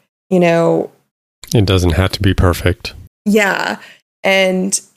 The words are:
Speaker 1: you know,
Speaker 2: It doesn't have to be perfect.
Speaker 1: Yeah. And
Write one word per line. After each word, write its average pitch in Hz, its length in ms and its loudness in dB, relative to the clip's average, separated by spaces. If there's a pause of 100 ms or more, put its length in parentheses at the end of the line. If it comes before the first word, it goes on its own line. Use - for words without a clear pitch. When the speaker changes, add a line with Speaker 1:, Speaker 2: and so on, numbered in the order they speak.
(280)
Speaker 1:
you 185 120 2
know, 165 500 0 (640)
Speaker 2:
It 107 100 4
doesn't 90 280 0
have 92 200 0
to - 100 -8
be 95 120 2
perfect. - 580 -2 (360)
Speaker 1:
Yeah. 202 520 0 (440)
And 190 560 0 (160)